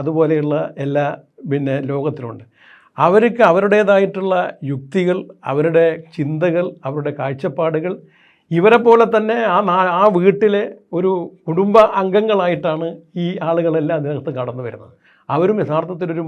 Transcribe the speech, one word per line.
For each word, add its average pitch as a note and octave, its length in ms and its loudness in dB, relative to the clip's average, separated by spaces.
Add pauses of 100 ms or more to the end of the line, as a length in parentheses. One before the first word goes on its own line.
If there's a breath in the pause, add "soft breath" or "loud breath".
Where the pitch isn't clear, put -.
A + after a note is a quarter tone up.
അതുപോലെയുള്ള D3+ 560 0 (280)
എല്ലാ C#3+ 200 0 (460)
പിന്നെ C#3 260 -2 (140)
ലോകത്തിലുണ്ട്. C3 540 -6 (600 soft breath)
അവർക്ക് A3 440 4
അവരുടേതായിട്ടുള്ള G3 840 2 (360)
യുക്തികൾ, F3+ 480 -2 (340)
അവരുടെ E3 340 4 (300)
ചിന്തകൾ, D#3+ 480 0 (240)
അവരുടെ D3 320 -6
കാഴ്ചപ്പാടുകൾ, D#3+ 720 -4 (640 soft breath)
ഇവരെ G#3+ 300 6
പോലെ A#3 260 8
തന്നെ A3 240 0 (180)
ആ F3+ 40 4 (100)
നാ-, F3+ 320 2
ആ G3 40 4 (120)
വീട്ടിലെ G3+ 460 2 (340)
ഒരു F#3 160 0 (340)
കുടുംബ G3 300 0 (240)
അംഗങ്ങളായിട്ടാണ് F3+ 880 -2 (360)
ഈ - 20 -4 (220)
ആളുകളെല്ലാം E3 520 -2
അതിനകത്ത് C#3+ 380 -8
കടന്നു B2 280 -8
വരുന്നത്. G#2 280 -16 (400 soft breath)
അവരും F#3 280 0
യഥാർത്ഥത്തിലൊരു E3 640 -4